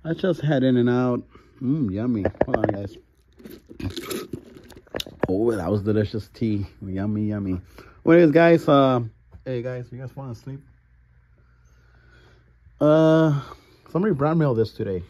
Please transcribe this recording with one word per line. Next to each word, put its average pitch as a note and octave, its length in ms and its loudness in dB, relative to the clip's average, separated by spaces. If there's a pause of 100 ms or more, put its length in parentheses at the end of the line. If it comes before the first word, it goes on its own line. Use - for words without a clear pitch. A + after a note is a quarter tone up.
I D#3+ 100 -4
just F3 260 -2
had C#3+ 220 0
In-N-Out. B2 600 2 (380)
Mm, C3 300 -2
yummy. A2 340 -2 (220)
Hold A#2 120 -2
on, G#2+ 100 0
guys. G2+ 280 -6 (2250)
Oh, A2 220 -2
that F#2 200 -4
was G#2 120 -2
delicious G#2 500 -4
tea. G#2 340 -4 (140)
Yummy, G#2 500 -6
yummy. F#2+ 300 -6 (460)
Anyways, E3 240 6
guys, E3 380 4
uh, C3+ 320 4 (440)
hey, B2+ 180 -6
guys, B2+ 280 -10
you B2 80 -16
guys C3 160 -14
wanna C3 220 -14
sleep? C3+ 240 -16 (2250)
Uh, D#3 600 4 (500)
somebody F#3 240 0
brought D3 220 0
me D#3+ 100 2
all B2+ 80 0
this A2 180 0
today. F#2+ 380 -6